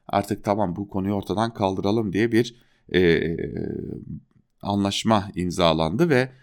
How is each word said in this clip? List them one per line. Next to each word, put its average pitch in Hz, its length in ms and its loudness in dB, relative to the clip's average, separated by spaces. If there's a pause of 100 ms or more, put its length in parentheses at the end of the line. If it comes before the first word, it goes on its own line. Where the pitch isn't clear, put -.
artık 101 360 -2
tamam 101 320 0
bu 101 140 -8
konuyu 98 240 -2
ortadan 101 400 -2
kaldıralım 98 600 0
diye 117 180 2
bir, 117 240 2 (380)
e, 85 440 4 (1200)
anlaşma 101 720 0
imzalandı 85 760 2
ve 127 220 2 (120)